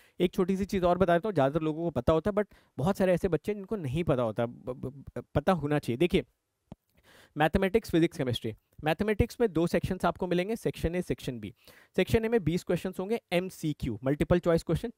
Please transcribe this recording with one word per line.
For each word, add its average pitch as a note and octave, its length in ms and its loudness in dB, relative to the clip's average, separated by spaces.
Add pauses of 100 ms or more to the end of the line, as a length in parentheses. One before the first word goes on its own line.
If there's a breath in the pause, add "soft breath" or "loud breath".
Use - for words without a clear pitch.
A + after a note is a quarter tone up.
(200 soft breath)
एक F#3 140 0
छोटी F#3+ 240 0
सी G3 80 -2
चीज़ F3+ 200 -2
और F3 120 4
बता E3+ 200 4
देता E3+ 100 -2
हूँ, G#3+ 60 -4
ज़्यादातर D3 300 2
लोगों D#3 200 -2
को E3+ 80 -2
पता C#3 220 2
होता D#3+ 180 0
है F#3+ 40 -2
but G#3 180 -2 (240 soft breath)
बहुत F3 200 0
सारे F#3 160 2
ऐसे F3 140 0
बच्चे E3+ 240 -2
हैं G#3 60 -4
जिनको G3 180 -8
नहीं D#3+ 280 -2
पता C#3 200 2
होता, A#2 220 -2
ब-, A#2+ 300 -8
ब-, C3 280 -12 (120)
ब-, B2 80 -10 (120)
पता D#3 180 0
होना D3 260 0
चाहिए। - 180 -4
देखिए E3+ 280 0 (1120 soft breath)
मैथमेटिक्स, F#3+ 560 2
फिजिक्स, E3 260 4
केमिस्ट्री, A#2+ 360 -2 (300)
मैथमेटिक्स G#3 560 2
में A3+ 140 2
दो D#3+ 140 2
सेक्शंस F#3 380 -2
आपको F3+ 220 0
मिलेंगे, F3+ 280 0
सेक्शन E3 400 -4
ए, F3+ 60 -2
सेक्शन B2+ 380 -6
बी। G#2 140 -12 (420 soft breath)
सेक्शन A3 300 2
ए A3 40 -2
में A#3 140 0
बीस E3 200 0
क्वेश्चंस F#3 360 -4
होंगे, G#3+ 200 -4 (120)
एमसीक्यू, E3+ 720 -4
मल्टीपल D3+ 360 2
चॉइस E3 240 2
क्वेश्चन, F3 340 -4